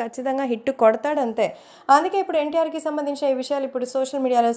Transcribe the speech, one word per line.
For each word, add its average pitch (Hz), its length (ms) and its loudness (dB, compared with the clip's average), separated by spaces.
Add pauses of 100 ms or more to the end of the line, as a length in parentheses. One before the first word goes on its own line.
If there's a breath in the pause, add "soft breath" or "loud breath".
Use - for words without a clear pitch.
ఖచ్చితంగా 262 520 -4
హిట్ 226 180 -4 (120)
కొడతాడంతే. 226 640 2 (500 loud breath)
అందుకే 381 260 2
ఇప్పుడు 339 220 -2
ఎన్టీఆర్కి 320 420 -2
సంబంధించిన 285 480 -2
ఈ - 80 -4
విషయాలు 269 260 -4
ఇప్పుడు 247 260 -6
సోషల్ 269 300 -2
మీడియాలో 240 320 4